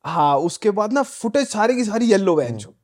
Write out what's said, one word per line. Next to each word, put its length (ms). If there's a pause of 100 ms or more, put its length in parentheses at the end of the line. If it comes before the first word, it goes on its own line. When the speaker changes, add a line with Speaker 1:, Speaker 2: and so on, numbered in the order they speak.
Speaker 1:
हाँ, 340
उसके 320
बाद 220
ना 100
फुटेज 460
सारी 280
की 80
सारी 200
येलो 320
बहन 120
Speaker 2:
हम्म। 100
Speaker 1:
चो। 260